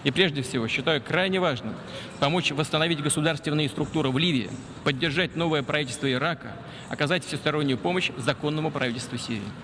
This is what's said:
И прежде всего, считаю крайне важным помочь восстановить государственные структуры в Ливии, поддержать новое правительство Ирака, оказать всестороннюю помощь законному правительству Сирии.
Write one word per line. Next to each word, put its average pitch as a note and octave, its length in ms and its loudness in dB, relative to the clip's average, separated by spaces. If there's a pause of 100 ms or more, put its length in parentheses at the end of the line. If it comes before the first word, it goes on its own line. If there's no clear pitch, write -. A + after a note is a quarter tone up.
И C#3+ 60 4
прежде D3 320 2
всего, A#2+ 260 -2
считаю C#3+ 320 2
крайне F#3 400 0
важным A#2+ 360 0 (440)
помочь D#3 320 4
восстановить D#3 520 0
государственные D3+ 680 2
структуры D3 400 0
в C3 80 2
Ливии, D3 320 2 (340)
поддержать D3+ 520 0
новое D#3+ 260 2
правительство C#3 500 0
Ирака, B2+ 420 -2 (360)
оказать D3+ 340 2
всестороннюю D3 540 2
помощь F3 400 0
законному D3 540 0
правительству B2+ 480 -2
Сирии. A2 240 -4 (200)